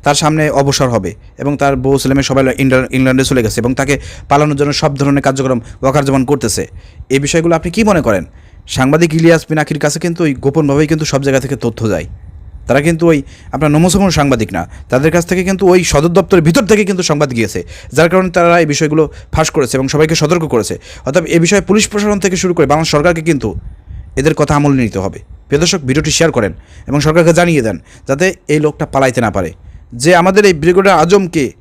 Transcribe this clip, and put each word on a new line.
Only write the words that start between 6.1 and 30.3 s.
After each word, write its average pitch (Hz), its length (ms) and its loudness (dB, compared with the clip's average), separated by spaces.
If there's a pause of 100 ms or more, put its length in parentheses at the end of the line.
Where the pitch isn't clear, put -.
করতেছে। 123 420 -2 (420)
এই 135 100 2
বিষয়গুলো 165 360 0
আপনি 160 160 -4
কী 220 120 0
মনে 190 180 2
করেন? 101 240 -2 (420)
সাংবাদিক 151 460 0
ইলিয়াস 165 320 4
পিনাকির 151 340 -4
কাছে 151 200 -2
কিন্তু 170 240 -4
ওই 143 100 0
গোপনভাবেই 139 540 0
কিন্তু 156 180 -2
সব 139 160 -2
জায়গা 135 180 2
থেকে 135 160 -4
তথ্য 117 340 -4
যায়। 80 160 -4 (640)
তারা 135 140 0
কিন্তু 165 260 0
ওই 147 160 2 (280)
আপনার 147 200 -2
নমসমন 185 380 2
সাংবাদিক 135 440 0
না, 85 160 -6 (200)
তাদের 143 220 2
কাছ 170 140 0
থেকে 185 180 -2
কিন্তু 190 240 0
ওই 180 160 4
সদর 151 260 0
দপ্তরের 175 340 2
ভিতর 170 220 2
থেকে 208 200 2
কিন্তু 180 180 -4
সংবাদ 147 320 -2
গিয়েছে, 98 280 -4 (300)
যার 160 160 4
কারণে 185 200 2
তারা 170 300 2
এই 165 60 2
বিষয়গুলো 151 460 0 (200)
ফাঁস 156 180 0
করেছে 135 280 -2
এবং 131 100 -2
সবাইকে 156 280 2
সতর্ক 160 320 0
করেছে। 110 320 -2 (260)
অর্থাৎ 156 180 0
এ 170 160 0
বিষয়ে 175 220 2
পুলিশ 208 260 0
প্রশাসন 208 320 -2
থেকে 190 160 -2
শুরু 180 180 -2
করে 165 120 2
বাংলাদেশ 151 260 0
সরকারকে 160 300 2
কিন্তু 139 340 -2 (600)
এদের 151 180 0
কথা 147 220 0
আমলে 143 280 2
নিতে 101 160 -4
হবে। 92 200 -6 (280)
প্রিয় 143 140 0
দর্শক, 175 180 -2
ভিডিওটি 147 320 -2
শেয়ার 160 200 2
করেন 101 220 -2 (340)
এবং 143 120 -2
সরকারকে 160 340 2
জানিয়ে 165 280 2
দেন 107 160 -2 (300)
যাতে 175 260 0 (140)
এই 151 120 0
লোকটা 147 260 -2
পালাইতে 131 360 0
না 110 100 0
পারে। 87 220 -6 (400)
যে 143 220 2
আমাদের 190 300 4